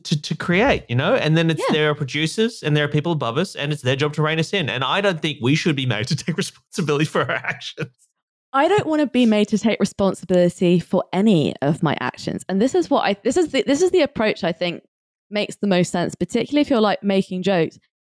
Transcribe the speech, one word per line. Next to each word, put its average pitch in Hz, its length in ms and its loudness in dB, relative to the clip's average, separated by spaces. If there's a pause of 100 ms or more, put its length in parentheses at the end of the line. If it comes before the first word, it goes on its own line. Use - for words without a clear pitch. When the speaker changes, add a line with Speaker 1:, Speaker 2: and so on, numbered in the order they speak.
Speaker 1:
to, 151 200 -2
to - 140 -8
create, 208 520 0
you 120 80 -2
know, 156 200 2
and 156 200 2
then 165 140 4
it's, 160 180 0
Speaker 2:
Yeah. - 60 2
Speaker 1:
there 151 160 2
are 147 60 0
producers 156 680 -2
and 147 140 2
there 147 80 2
are - 20 -2
people 151 240 -2
above 127 260 -2
us 185 180 -2
and 143 180 -4
it's 147 80 -10
their 127 160 0
job 151 160 -2
to 156 80 -2
rein 156 180 0
us 160 140 -4
in. 170 160 -2
And 120 140 -2
I 156 180 0
don't 190 200 0
think 147 200 -4
we 135 140 2
should 160 200 0
be 131 100 -4
made 110 220 -2
to 156 80 -2
take - 220 -6
<laughs> - 0 -
responsibility 151 680 -4
for 160 160 -2
our 123 100 -2
actions. - 600 -8 (600)
Speaker 2:
I 277 160 2
don't 403 160 2
wanna 302 220 0
be 247 180 2
made 208 240 2
to 214 80 0
take 214 220 0
responsibility 180 1000 2
for - 320 -2
any 175 500 2
of 143 220 0
my 147 160 0
actions. - 480 -6
And 190 140 0
this 262 140 0
is 349 140 0
what 277 140 2
I, 196 200 0
this 254 120 0
is 339 140 2
the, 269 140 0
this 285 180 2
is 370 100 4
the 359 100 4
approach 226 420 -2
I 170 100 0
think 175 300 -6 (460)
makes 208 280 -6
the 202 100 -4
most 180 240 2
sense, - 240 -2
particularly 277 460 -2
if 285 80 0
you're, 247 100 2
like, 208 240 0
making 190 400 0
jokes, 180 340 0 (420)